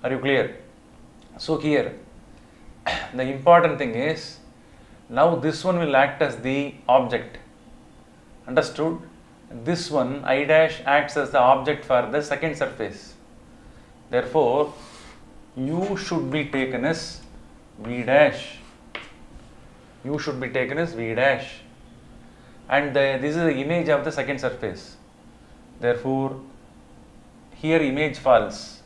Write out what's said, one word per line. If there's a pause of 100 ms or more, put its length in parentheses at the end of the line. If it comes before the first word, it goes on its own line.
Are
you
clear? (800)
So
here (920)
<clears throat>
the
important
thing
is, (720)
now
this
one
will
act
as
the (140)
object. (1080)
Understood? (500)
This
one,
I
dash,
acts
as
the
object
for
the
second
surface. (960)
Therefore, (840)
U
should
be
taken
as (580)
V
dash. (1500)
U
should
be
taken
as
V
dash. (1080)
And
the,
this
is
the
image
of
the
second
surface. (840)
Therefore, (1120)
here
image
falls.